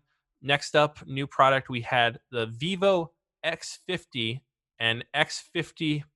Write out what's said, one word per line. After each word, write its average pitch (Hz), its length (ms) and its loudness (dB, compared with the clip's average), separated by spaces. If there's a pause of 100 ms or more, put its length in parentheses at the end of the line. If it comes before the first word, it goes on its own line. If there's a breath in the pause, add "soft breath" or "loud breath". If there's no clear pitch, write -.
(400)
Next 139 340 -2
up, 151 320 2
new 139 200 -4
product, 135 420 4
we 123 140 -4
had 117 360 2 (120)
the 117 160 -2
Vivo 175 640 0 (320)
X - 420 -6
fifty 131 560 -4 (360)
and 117 340 -2
X - 400 -2
fifty 156 520 -4 (120)